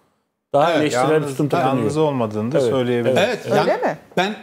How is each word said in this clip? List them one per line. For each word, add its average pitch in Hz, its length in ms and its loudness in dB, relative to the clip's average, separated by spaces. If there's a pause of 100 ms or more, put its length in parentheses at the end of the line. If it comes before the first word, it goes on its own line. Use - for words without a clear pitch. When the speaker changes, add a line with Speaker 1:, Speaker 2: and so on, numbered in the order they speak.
(540)
Speaker 1:
Daha 151 180 4
Speaker 2:
Evet. 151 80 2
Speaker 1:
eleştirel 131 320 0
Speaker 3:
Yalnız, 147 180 0
Speaker 1:
tutum 139 180 -2
takınıyor. 143 300 0
Speaker 3:
yalnız 143 180 -2
olmadığını 120 560 -2
da 143 80 0
Speaker 1:
Evet, 123 100 2
Speaker 3:
söyleyebiliriz. 123 480 0
Speaker 1:
evet. 220 280 0
Speaker 2:
Evet, 104 120 0
Speaker 4:
Öyle 165 120 2
Speaker 2:
yani 440 120 -2
Speaker 4:
mi? 175 160 -2 (180)
Speaker 2:
ben, 202 260 -2